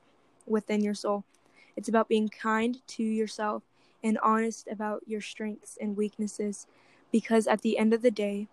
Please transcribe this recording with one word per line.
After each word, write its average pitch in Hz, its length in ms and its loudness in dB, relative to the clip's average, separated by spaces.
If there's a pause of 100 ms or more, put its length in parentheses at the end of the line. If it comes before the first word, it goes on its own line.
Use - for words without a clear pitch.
(460)
within 214 380 0
your 208 100 0
soul. 202 320 -2 (500)
It's - 140 -8
about 220 180 4
being 214 220 2
kind 226 500 0 (100)
to - 140 -6
yourself 220 600 -2 (400)
and 220 160 2
honest 220 500 2
about 214 380 -6
your 214 140 -4
strengths - 600 -10
and 208 160 -4
weaknesses, 208 680 -4 (440)
because 226 360 4
at 214 160 4
the 220 160 0
end 220 120 4
of 226 120 2
the 247 80 6
day 202 420 -4